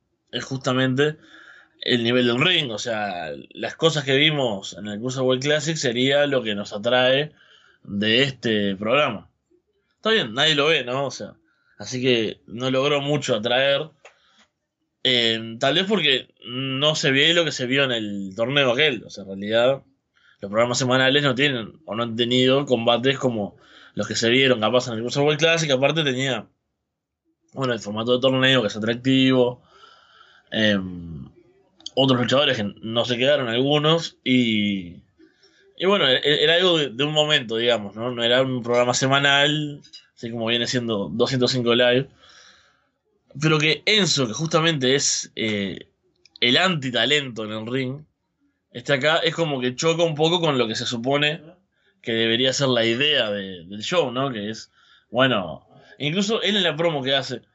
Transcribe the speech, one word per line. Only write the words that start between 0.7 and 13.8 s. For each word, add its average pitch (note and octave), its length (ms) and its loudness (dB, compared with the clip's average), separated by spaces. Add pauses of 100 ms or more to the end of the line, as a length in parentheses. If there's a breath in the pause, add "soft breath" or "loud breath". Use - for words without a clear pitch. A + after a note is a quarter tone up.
el A#2 240 0
nivel B2 220 2
del A#2+ 140 2
ring, D#3+ 300 2
o G#2+ 80 -8
sea, G2+ 540 -6 (180)
las G#2+ 260 -8
cosas D3 280 0
que C3+ 120 2
vimos C3+ 580 0
en G2 140 -12
el G#2 100 -8
Cruiserweight B2+ 440 -2
Classic D3 340 -2
sería C#3 500 2
lo C3+ 160 0
que G#2+ 120 -4
nos G2+ 200 -8
atrae B2+ 580 2 (500 soft breath)
de G#2+ 400 2
este A2 540 0
programa. A2+ 520 -2 (680)
Está - 140 -2
bien, D#3 240 0
nadie D3+ 200 2
lo C#3+ 120 2
ve, D3+ 180 2
¿no? C3 220 -4
O B2+ 40 -6
sea, G#2+ 240 -14 (440)
así B2 220 -8
que A#2+ 460 0
no B2 240 -6
logró C#3 300 2
mucho C#3 340 -2
atraer. C3+ 560 0 (1120 soft breath)